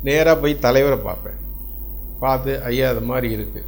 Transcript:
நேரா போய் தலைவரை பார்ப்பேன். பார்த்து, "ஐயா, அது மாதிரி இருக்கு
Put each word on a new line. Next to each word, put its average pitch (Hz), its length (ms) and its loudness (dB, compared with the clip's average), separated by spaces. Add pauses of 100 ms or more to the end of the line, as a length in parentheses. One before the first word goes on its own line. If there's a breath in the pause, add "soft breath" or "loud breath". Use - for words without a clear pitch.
நேரா 156 320 6
போய் 147 240 0
தலைவரை 135 380 4
பார்ப்பேன். - 400 -8 (800)
பார்த்து, 135 440 0
"ஐயா, 127 260 2
அது 117 120 0
மாதிரி 123 300 -2
இருக்கு 107 360 -6